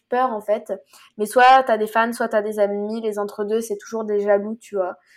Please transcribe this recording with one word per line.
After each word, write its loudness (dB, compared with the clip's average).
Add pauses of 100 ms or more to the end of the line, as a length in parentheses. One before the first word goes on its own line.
peur, -2
en -8
fait. -6 (460)
Mais -4
soit 8
t'as 0
des -2
fans, 0
soit -4
t'as 0
des -6
amis. -2
Les -4
entre-deux, -4
c'est -8
toujours -8
des -2
jaloux, 0
tu -12
vois. -4 (200)